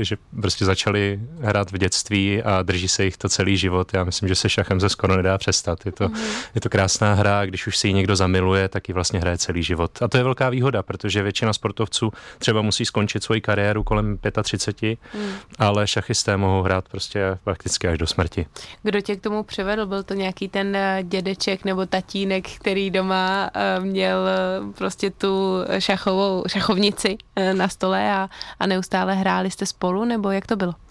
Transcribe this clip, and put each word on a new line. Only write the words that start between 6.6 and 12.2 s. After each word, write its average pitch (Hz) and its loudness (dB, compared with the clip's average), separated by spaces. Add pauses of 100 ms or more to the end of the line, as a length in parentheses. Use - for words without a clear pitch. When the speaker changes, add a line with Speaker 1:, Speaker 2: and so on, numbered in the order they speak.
Speaker 1:
to - 0
krásná 101 2
hra 101 4
a 101 0
když 95 -6
už 101 -2
si - 0
ji 98 4
někdo 98 4
zamiluje, 92 4
tak - -6
ji 90 -4
vlastně 90 0
hraje 87 0
celý 85 -2
život. 85 -2
A 117 2
to - 2
je 127 4
velká 131 2
výhoda, 123 0
protože 101 -2
většina 104 0
sportovců 107 -2 (260)